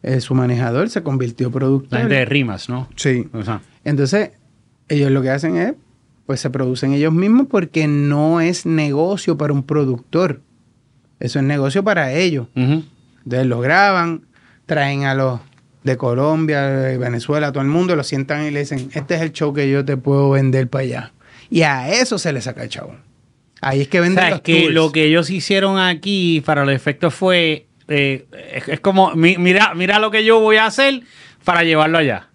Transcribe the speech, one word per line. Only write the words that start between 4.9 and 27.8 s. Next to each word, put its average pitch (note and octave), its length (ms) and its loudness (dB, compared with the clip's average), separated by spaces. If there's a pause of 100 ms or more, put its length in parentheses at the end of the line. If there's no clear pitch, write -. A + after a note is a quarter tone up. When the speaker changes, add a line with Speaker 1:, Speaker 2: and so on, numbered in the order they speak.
Speaker 1:
lo C3+ 100 2
que C3 80 -2
hacen D#3 280 -2
es, G#3+ 160 -2 (520)
pues, C3 160 -4
se C#3+ 80 -4
producen C3 440 -2
ellos D3+ 200 2
mismos A3 360 4
porque D#3+ 380 0
no D3 540 2
es E3+ 240 -2
negocio D#3+ 720 0
para D3 160 -2
un C#3 100 0
productor. C#3+ 760 -2 (760)
Eso C3+ 200 -4
es C3+ 60 2
negocio C#3+ 380 0
para E3+ 300 0
ellos. D3+ 420 0
Speaker 2:
Ujú. C#3 280 2 (400)
Speaker 1:
Entonces, B2+ 240 -2
lo A#2+ 140 0
graban, E3+ 600 2 (440)
traen C#3 380 -2
a C3+ 120 0
los C3 240 -2 (440)
de C3 140 0
Colombia, C#3+ 720 0
de C3 300 -2
Venezuela, B2+ 540 -2
todo C#3 120 -4
el C3+ 60 0
mundo, F3+ 260 0
lo D3 80 -2
sientan D3 420 -4
y D3+ 60 -4
le C#3+ 80 -4
dicen, C#3 340 -6
"Este D3+ 220 -4
es D#3+ 60 -4
el E3 100 -6
show D3+ 220 -4
que C#3+ 180 0
yo C#3 140 0
te C#3 120 -2
puedo C#3 320 2
vender C3+ 400 2
para C3+ 140 -4
allá". B2+ 300 -8 (360)
Y E3 140 2
a C#3 260 0
eso A#3 300 0
se D#3+ 140 -4
le B2 80 -4
saca B2 220 -10
el A2+ 60 -12
chavo. - 260 -14 (680)
Ahí C3+ 200 0
es C#3 60 -2
que F3+ 120 2
Speaker 2:
O E3+ 40 4
Speaker 1:
venden F3+ 160 2
Speaker 2:
sea, F3+ 100 4
Speaker 1:
los D3 80 0
Speaker 2:
es - 60 -12
que E3 200 4
Speaker 1:
tours. D#3+ 100 2
Speaker 2:
lo D#3+ 180 2
que D#3 140 2
ellos D#3+ 240 2
hicieron G3 500 0
aquí F3+ 680 0
para C#3+ 180 0
los C#3 120 0
efectos C#3+ 380 -2
fue, F3 520 0 (220)